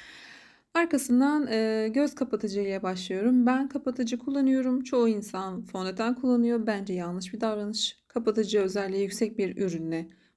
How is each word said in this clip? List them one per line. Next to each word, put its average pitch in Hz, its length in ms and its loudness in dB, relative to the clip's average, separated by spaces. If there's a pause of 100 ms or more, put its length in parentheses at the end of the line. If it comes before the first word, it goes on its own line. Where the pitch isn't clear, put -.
(720)
Arkasından, 285 760 2
e, 220 460 2
göz 285 220 2
kapatıcı 214 440 -2
ile 196 240 -2
başlıyorum. 196 600 2
Ben 262 240 2
kapatıcı 247 480 -4
kullanıyorum. 262 680 2
Çoğu 240 240 2
insan 190 540 -4
fondöten 190 540 -2
kullanıyor. 240 520 2
Bence 196 260 -2
yanlış 180 400 -6
bir 214 80 -6
davranış. 214 680 -4
Kapatıcı 220 520 0
özelliği 196 420 -2
yüksek 208 360 -2
bir 190 200 -2
ürünle 165 500 -4 (300)